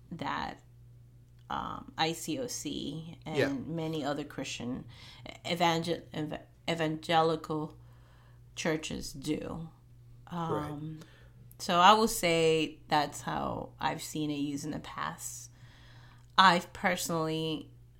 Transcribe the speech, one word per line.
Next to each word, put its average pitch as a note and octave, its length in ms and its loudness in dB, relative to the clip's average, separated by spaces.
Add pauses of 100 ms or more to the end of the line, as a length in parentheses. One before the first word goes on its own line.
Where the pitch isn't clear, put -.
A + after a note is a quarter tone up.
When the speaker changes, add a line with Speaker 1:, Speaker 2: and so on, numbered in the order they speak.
(100)
Speaker 1:
that, D3+ 480 -6 (920)
um, - 480 -6
I D#3+ 160 2
C D#3 280 -4
O B2 80 -4
C D3+ 760 -8
and - 120 -4
Speaker 2:
Yeah. C3 160 2
Speaker 1:
many D#3+ 500 -4
other C#3+ 220 -2
Christian - 600 -8 (640)
evangel-, E3+ 520 0 (120)
ev-, D3+ 280 -6 (280)
evangelical D#3+ 1080 2 (800)
churches - 560 -4
do. D3+ 560 -4 (640)
Speaker 2:
Right. D#3+ 380 -4
Speaker 1:
Um, D#3 300 -8 (580)
so F3 200 0
I F#3 140 12
will A3 160 8
say D#3+ 680 4 (100)
that's D3 320 2
how C#3 480 -4 (100)
I've D3+ 240 -2
seen D3+ 280 -4
it D3 60 -2
used C#3+ 280 -2
in D3 80 -6
the D3+ 80 -6
past. - 680 -8 (880)
I've F3+ 360 6
personally D#3+ 960 -2 (320)